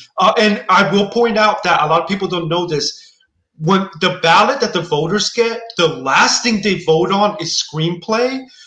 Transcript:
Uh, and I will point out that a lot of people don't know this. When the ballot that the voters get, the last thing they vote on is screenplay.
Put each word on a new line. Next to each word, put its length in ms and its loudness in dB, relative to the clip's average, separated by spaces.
Uh, 200 2
and 300 0
I 220 2
will 200 0
point 280 0
out 260 2
that 180 2
a 40 0
lot 160 2
of 60 -8
people 200 -4
don't 200 -4
know 180 -2
this. 400 -6
When 300 2
the 220 0
ballot 380 4
that 120 0
the 80 -2
voters 500 -2
get, 300 -2
the 120 4
last 540 0
thing 200 0
they 220 0
vote 280 2
on 280 2
is 220 -4
screenplay. 800 -2